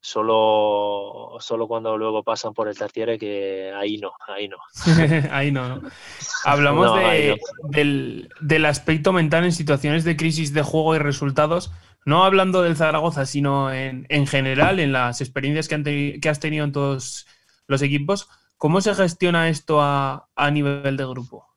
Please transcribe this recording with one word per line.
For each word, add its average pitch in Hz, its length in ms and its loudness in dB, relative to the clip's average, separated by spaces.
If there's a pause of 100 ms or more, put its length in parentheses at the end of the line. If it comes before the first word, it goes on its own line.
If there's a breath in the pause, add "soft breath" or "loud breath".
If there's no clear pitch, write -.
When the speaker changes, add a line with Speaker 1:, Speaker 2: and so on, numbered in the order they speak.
Speaker 1:
Solo, 107 1400 0
solo 113 280 -6
cuando 110 300 -4
luego 110 240 -2
pasan 110 320 -4
por 110 140 -4
el 104 100 -10
Tartiere, 113 400 -4
que 98 580 -6
ahí 107 220 -4
no, 101 140 -8 (140)
ahí 101 220 -10
no. 98 80 -14 (180)
Speaker 2:
<laughs> 160 560 4
Ahí 143 220 0
no, 131 160 -2
¿no? 127 220 -10 (540 loud breath)
Hablamos 143 420 4
Speaker 1:
No, - 100 4
Speaker 2:
de, - 80 4
Speaker 1:
ahí 151 260 4
no. - 380 -8
Speaker 2:
del, 139 600 0 (120)
del 156 240 2
aspecto 151 480 2
mental 165 320 4
en 180 80 2
situaciones 151 520 0
de 165 120 0
crisis 156 380 -2
de 151 80 2
juego 160 320 2
y 156 40 2
resultados, 151 720 0 (320 loud breath)
no 160 200 6
hablando 190 380 4
del 170 140 2
Zaragoza, 151 500 0
sino 139 460 0
en, 131 360 -8
en 143 180 2
general, 139 540 0
en 139 120 2
las 123 280 0
experiencias 139 480 -4
que 160 60 -2
han 151 100 -4
teni-, 143 360 -4
que 156 80 -2
has 147 120 -2
tenido 156 240 -2
en 143 80 -4
todos 139 540 -4 (400 soft breath)
los 139 160 0
equipos. 143 460 -2 (300 soft breath)
¿Cómo 160 220 2
se 202 140 0
gestiona 170 540 2
esto 156 320 0
a, 139 540 -2
a 143 160 2
nivel 139 460 0
de 135 100 -4
grupo? 127 500 -14